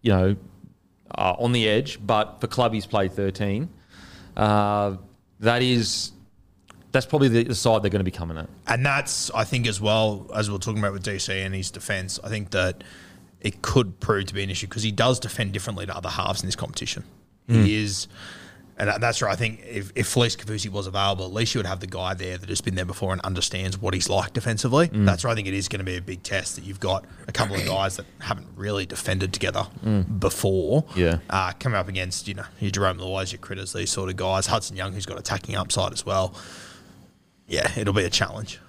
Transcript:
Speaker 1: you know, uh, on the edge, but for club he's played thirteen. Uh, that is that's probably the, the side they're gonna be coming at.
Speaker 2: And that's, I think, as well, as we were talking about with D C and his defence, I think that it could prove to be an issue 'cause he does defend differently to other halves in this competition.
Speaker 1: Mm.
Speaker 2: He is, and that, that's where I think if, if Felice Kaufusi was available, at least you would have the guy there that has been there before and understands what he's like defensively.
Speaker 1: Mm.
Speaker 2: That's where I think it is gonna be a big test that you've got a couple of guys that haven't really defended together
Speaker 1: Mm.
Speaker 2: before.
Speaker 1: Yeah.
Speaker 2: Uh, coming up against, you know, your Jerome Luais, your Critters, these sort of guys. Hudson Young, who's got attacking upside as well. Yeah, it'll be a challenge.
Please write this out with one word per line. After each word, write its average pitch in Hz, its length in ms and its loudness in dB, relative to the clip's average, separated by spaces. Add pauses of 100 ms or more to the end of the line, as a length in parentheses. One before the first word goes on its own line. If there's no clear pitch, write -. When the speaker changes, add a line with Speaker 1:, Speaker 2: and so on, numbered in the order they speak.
Speaker 1:
you 113 120 2
know, 95 240 6 (800)
uh, 92 220 2
on 120 140 2
the 113 160 4
edge, 113 360 2
but 107 360 2
for - 60 -2
club 117 260 2
he's 107 140 -2
played 98 260 2
thirteen. 101 560 -2 (680)
Uh, 104 600 4 (440)
that 117 220 4
is 123 500 2 (840)
that's 131 100 2
probably 139 220 6
the, 117 160 6
the 123 100 0
side 107 280 4
they're 101 80 4
gonna 98 140 2
be 92 60 0
coming 82 280 -6
at. 80 100 -8 (180)
Speaker 2:
And 123 200 2
that's, 143 460 0
I 110 120 2
think, 120 220 0
as 101 160 -2
well, 107 520 2
as 107 140 0
we 101 60 -2
were 98 40 -4
talking 107 200 -4
about 101 160 0
with 95 80 -8
D 98 160 -4
C 95 220 -4
and 95 140 -4
his 92 160 -4
defence, 92 540 -6
I - 60 -8
think 104 220 -4
that 92 300 2 (580)
it 101 200 -4
could 107 400 2
prove 98 260 2
to 92 80 -10
be 98 80 -2
an 98 80 -4
issue 95 160 -4
'cause 107 160 -6
he 110 100 2
does 120 280 4
defend 101 320 -4
differently 95 340 -6
to 92 80 -6
other 90 140 -6
halves 92 340 -2
in 92 60 -4
this - 80 -2
competition. - 480 -6 (460)
Speaker 1:
Mm. 113 160 8
Speaker 2:
He 107 180 4
is, 101 240 -4 (680)
and 101 100 2
that, 104 140 0
that's 117 180 2
where 104 100 0
I 98 60 0
think 110 300 -2
if, 101 280 -8
if 117 140 0
Felice 120 280 2
Kaufusi 104 340 -6
was 98 160 -4
available, 95 400 0
at 90 60 -8
least 113 220 0
you 131 40 0
would 98 80 -2
have 92 140 -4
the 90 60 -8
guy 92 280 -4
there 92 240 -8
that 92 100 -12
has 95 140 -2
been 92 120 -2
there 92 120 -2
before 92 260 -2
and 90 80 -2
understands 92 580 -2
what 95 160 -2
he's 90 140 -2
like 92 240 2
defensively. 123 560 2
Speaker 1:
Mm. 104 160 4
Speaker 2:
That's 95 180 6
where 123 80 0
I 113 40 2
think 104 140 -4
it 95 60 -2
is 98 140 -2
gonna 98 160 -4
be 90 120 -4
a 90 60 -6
big 92 200 -10
test - 340 -4
that 95 80 -12
you've 98 160 -10
got 95 240 0 (240)
a 104 40 -8
couple 101 240 0
of 92 100 -2
guys 95 320 0
that - 80 -12 (140)
haven't - 360 -6
really 98 300 -2
defended 95 480 -2
together 95 320 0 (180)
Speaker 1:
Mm. 104 340 2
Speaker 2:
before. 95 680 2 (120)
Speaker 1:
Yeah. 85 220 4 (100)
Speaker 2:
Uh, 92 320 0
coming 113 180 0
up 90 100 -2
against, 92 380 -4
you 98 80 -6
know, - 120 -10 (120)
your 98 120 -2
Jerome 95 280 2
Luais, 92 340 -4
your 92 60 -12
Critters, 95 360 -10
these 98 160 -4
sort 95 180 -2
of 92 80 -4
guys. 95 300 2
Hudson 101 300 -2
Young, 92 180 -6
who's 95 120 -6
got 92 120 -10
attacking - 380 -4
upside 95 360 0
as - 140 -8
well. 95 280 0 (1120)
Yeah, - 300 0
it'll 101 160 0
be 101 100 4
a 87 60 0
challenge. - 480 -2 (100)